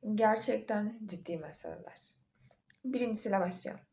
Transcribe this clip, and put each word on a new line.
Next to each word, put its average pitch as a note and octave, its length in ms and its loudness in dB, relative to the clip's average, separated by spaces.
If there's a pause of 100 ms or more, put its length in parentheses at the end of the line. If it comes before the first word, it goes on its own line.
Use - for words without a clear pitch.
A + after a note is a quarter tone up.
(160)
Gerçekten A3 880 4
ciddi F3 320 -6
meseleler. - 640 -10 (840)
Birincisiyle A3+ 540 0
başlayalım. - 540 -4